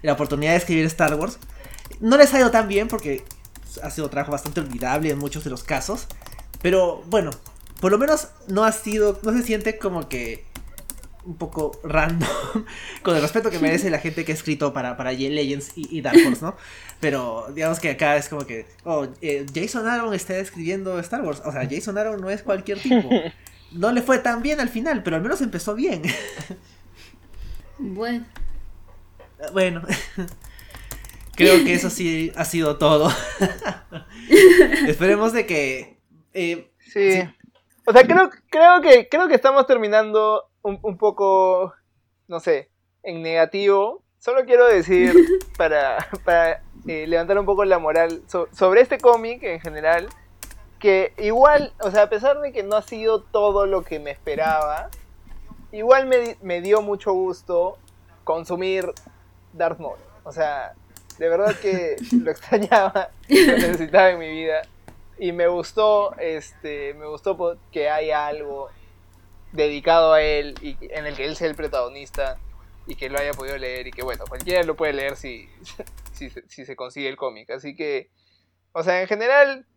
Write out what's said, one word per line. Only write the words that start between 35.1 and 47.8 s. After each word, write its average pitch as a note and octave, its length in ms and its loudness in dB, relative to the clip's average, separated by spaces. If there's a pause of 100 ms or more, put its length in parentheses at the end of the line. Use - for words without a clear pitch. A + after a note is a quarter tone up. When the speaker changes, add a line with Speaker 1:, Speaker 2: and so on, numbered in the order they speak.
Speaker 1:
de A#3 120 0
que, C3+ 520 -4 (360)
eh, E3+ 380 -6 (220)
Speaker 3:
Sí. G3 200 4
Speaker 1:
sí. F#3 80 2 (640)
Speaker 3:
O A3+ 80 4
sea, B3+ 120 12
creo, F#4 240 6 (200)
creo F4 320 8
que, C4 280 10
creo E4+ 180 2
que D#4 80 4
estamos C4+ 300 4
terminando G#3+ 800 2 (180)
un, G3 220 -6
un F#3+ 140 -6
poco, F#3+ 760 2 (540)
no E3+ 120 -8
sé, D#3 300 -2 (320)
en E3 220 -12
negativo. G3 800 0 (160)
Solo B3+ 260 -2
quiero B3 220 8
decir, F3+ 460 4 (220)
Speaker 2:
<laughs> - 220 -8
Speaker 3:
para, C#3+ 400 0 (260)
para, E3+ 380 2 (260)
eh, D#3+ 200 -8
levantar E3+ 320 0
un G3 60 -2
poco G3+ 200 0
la F#3 140 4
moral E3 480 0